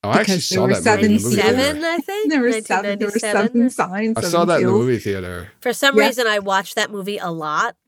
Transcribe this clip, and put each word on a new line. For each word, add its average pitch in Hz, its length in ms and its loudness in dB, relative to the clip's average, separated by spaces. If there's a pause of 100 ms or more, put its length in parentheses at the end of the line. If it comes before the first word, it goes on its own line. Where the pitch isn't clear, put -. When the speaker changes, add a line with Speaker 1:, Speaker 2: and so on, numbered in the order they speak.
Speaker 1:
Oh, 101 80 -4
I 156 100 4
actually 202 160 2
Speaker 2:
Because - 140 -4
there 190 80 -2
Speaker 1:
saw 190 80 2
Speaker 2:
were 190 140 4
Speaker 1:
that 214 200 2
movie 220 60 4
in 208 80 4
the 214 60 4
Speaker 2:
seven 202 100 -2
Speaker 1:
movie - 40 2
Speaker 2:
seals. - 0 -
Speaker 1:
theater. 214 220 2
Speaker 3:
Ninety-seven, 294 280 0
I 339 140 0
think? 403 320 -2
Speaker 2:
There 294 120 2
were 240 100 2
seven, 202 460 -2
there 208 100 -2
were 208 40 -6
Speaker 3:
Nineteen 214 220 -2
ninety-seven. 202 140 2
Speaker 2:
seven 240 220 2
signs, 220 480 -4
Speaker 1:
I - 20 -2
Speaker 2:
seven 185 100 -2
Speaker 1:
saw 170 140 4
that 170 160 2
in - 60 2
the - 60 2
Speaker 2:
seals. 110 80 4
Speaker 1:
movie 123 180 0
theater. 92 500 -6 (120)
Speaker 3:
For 247 120 -2
some 277 260 2
Speaker 2:
Yeah. 277 80 4
Speaker 3:
reason, 247 200 0
I 208 140 0
watched 196 340 -2
that 208 160 -2
movie 202 280 -8
a 175 120 -6
lot. 165 460 -4 (120)